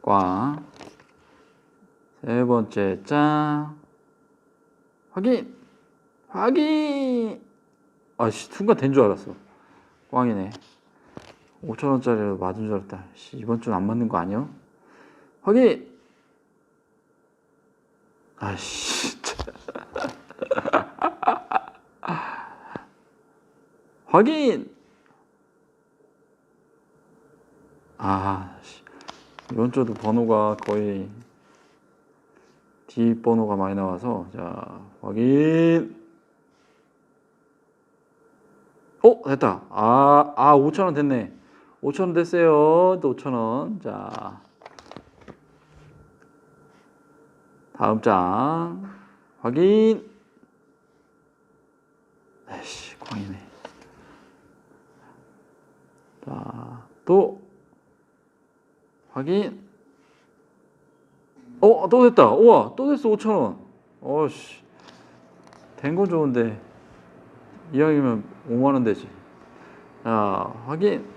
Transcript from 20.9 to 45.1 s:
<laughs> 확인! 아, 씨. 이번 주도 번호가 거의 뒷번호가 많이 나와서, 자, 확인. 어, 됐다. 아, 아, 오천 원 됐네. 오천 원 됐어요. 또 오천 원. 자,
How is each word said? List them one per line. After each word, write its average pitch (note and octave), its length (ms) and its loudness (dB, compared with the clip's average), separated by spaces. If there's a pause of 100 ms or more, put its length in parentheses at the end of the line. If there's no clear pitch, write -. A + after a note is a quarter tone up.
<laughs> - 2000 -16
확인! B3+ 600 2 (3250)
아, G2 640 -4
씨. - 220 -20 (680)
이번 A#2+ 200 -2
주도 A#2+ 220 -2
번호가 G#2+ 720 0
거의 G2+ 440 -4 (1800)
뒷번호가 A#2 680 0
많이 G2 200 -4
나와서, F#2+ 580 -6
자, F#2 480 -14 (200)
확인. D3+ 920 2 (3000)
어, A#3 200 6
됐다. C3+ 460 0
아, C#3 640 4
아, C#3+ 200 6
오천 D3+ 300 2
원 F3 80 -2
됐네. C#3 380 -2 (500)
오천 C#3+ 280 -4
원 E3+ 40 -6
됐어요. E3+ 880 4
또 C#3+ 80 0
오천 B2+ 240 -6
원. B2 480 -4
자, G2+ 580 -12 (3250)